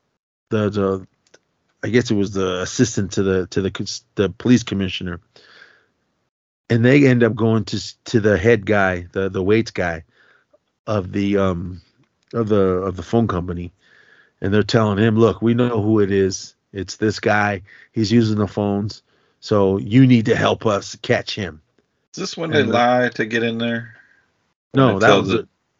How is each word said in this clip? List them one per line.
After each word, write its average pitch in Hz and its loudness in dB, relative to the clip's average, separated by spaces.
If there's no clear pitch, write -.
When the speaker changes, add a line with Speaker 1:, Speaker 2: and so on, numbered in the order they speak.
Speaker 1:
the, 104 0
the, 95 -2
I 110 -6
guess 123 2
it 113 0
was 101 -2
the 92 -4
assistant 101 -2
to 104 -2
the, 95 0
to 101 -4
the 95 -4
cons-, - -12
the 98 0
police 120 2
commissioner, 90 -8
and 117 2
they 135 6
end 123 4
up 110 2
going 110 0
to 110 -6
s-, - -12
to 120 0
the 101 2
head 104 2
guy, 95 -2
the, 95 -4
the 95 -6
Waits 110 0
guy 85 -6
of 98 -4
the, 101 -2
um, 90 -2
of 117 -2
the, 107 2
of 92 0
the 95 -10
phone 113 0
company, 87 -6
and 98 -2
they're 104 4
telling 107 0
him, 110 2
"Look, 110 2
we 117 2
know 120 0
who 110 2
it 98 0
is. 95 -2
It's 95 -10
this 107 -2
guy. 104 -2
He's 110 -2
using 110 4
the 104 0
phones, 101 -4
so 98 2
you 127 6
need 117 4
to 113 2
help 104 0
us 101 -2
catch - -2
him." 82 -10
Speaker 2:
Is - -12
this 185 -10
when 165 -6
Speaker 1:
And 151 0
Speaker 2:
they 110 -2
Speaker 1:
the - 0
Speaker 2:
lie 123 2
to 120 -6
get 113 -2
in 113 -4
there? 117 -6
Speaker 1:
No, 131 4
Speaker 2:
When - 0
they 95 -2
Speaker 1:
that 110 4
Speaker 2:
tell 101 6
Speaker 1:
was 95 -4
Speaker 2:
the, 113 2
Speaker 1:
a, - -4
that - -14